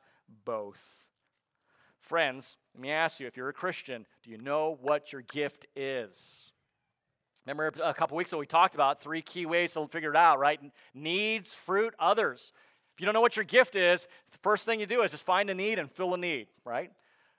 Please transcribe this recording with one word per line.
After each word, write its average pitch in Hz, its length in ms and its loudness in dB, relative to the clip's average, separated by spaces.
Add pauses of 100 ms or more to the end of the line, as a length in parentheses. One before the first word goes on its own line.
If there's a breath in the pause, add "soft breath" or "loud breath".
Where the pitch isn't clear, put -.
(460)
both. 104 360 -8 (1160)
Friends, 139 580 -2 (160)
let - 80 -20
me 135 100 -8
ask 160 280 -2
you, 131 80 -10
if 113 80 -14
you're 127 140 -8
a 143 40 -10
Christian, 135 520 -8 (180)
do 117 60 -20
you 113 80 -16
know 147 440 -2
what 147 300 -2
your 135 100 -12
gift 139 440 -6 (100)
is? 131 760 -10 (920)
Remember 151 260 -4 (120)
a 151 100 0
couple 160 220 -2
weeks 170 160 -4
ago 165 80 -4
we 143 60 -6
talked 175 300 4
about 143 260 2
three 160 200 -8
key 175 240 -10
ways 170 280 0
to 156 140 -4
figure 156 240 -6
it 147 40 -2
out, 160 240 8
right? 147 200 2 (340 soft breath)
Needs, 185 600 -4
fruit, 214 460 -2
others. 175 540 0 (420 soft breath)
If - 60 -20
you 175 40 -6
don't 208 80 2
know 220 80 4
what 233 140 4
your 214 100 -2
gift 240 300 4
is, 180 320 4 (240 soft breath)
the - 80 -20
first 202 260 0
thing 220 140 0
you 208 60 -4
do 233 160 0
is 185 100 2
just 147 140 -14
find 196 240 2
a 190 60 -2
need 202 220 -2
and 143 140 -6
fill 180 220 -2
a 180 40 -2
need, 160 300 -4 (160)
right? 123 280 -6 (480)